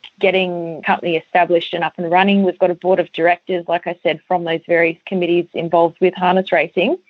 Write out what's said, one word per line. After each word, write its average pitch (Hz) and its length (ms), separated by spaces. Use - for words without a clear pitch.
getting 175 640
company 175 340
established 170 580
and 170 100
up 160 140
and 175 120
running. 196 340
We've 180 140
got 180 120
a 175 40
board 180 260
of - 120
directors, 175 560
like 170 180
I 175 160
said, 160 260
from 180 160
those 165 220
various 165 380
committees 175 480
involved 170 480
with 180 140
harness 190 380
racing. 180 460